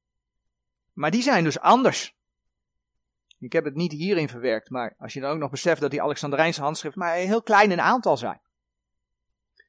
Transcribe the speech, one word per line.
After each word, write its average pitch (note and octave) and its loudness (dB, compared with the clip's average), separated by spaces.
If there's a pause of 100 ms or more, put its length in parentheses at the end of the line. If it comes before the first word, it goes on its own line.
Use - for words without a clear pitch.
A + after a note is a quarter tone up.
(920)
Maar D3+ -2
die A3+ 0
zijn A#3+ 2
dus D#3 -2
anders. A3 4 (1200)
Ik B2+ -10
heb E3 0
het C#3+ -8
niet E3 -2
hierin D#3+ -2
verwerkt, A#2 -4
maar A#2+ -8
als B2+ -16
je C#3+ -10
dan C#3 -6
ook D#3+ -4
nog C#3+ -6
beseft D3+ 0
dat C#3 0
die C#3+ -2
Alexandrijnse D3 0
handschriften D#3 -6
maar E3+ -2
heel F#3+ -2
klein G#3 6
in E3+ 0
aantal F#3 2
zijn. A2 -10 (1300)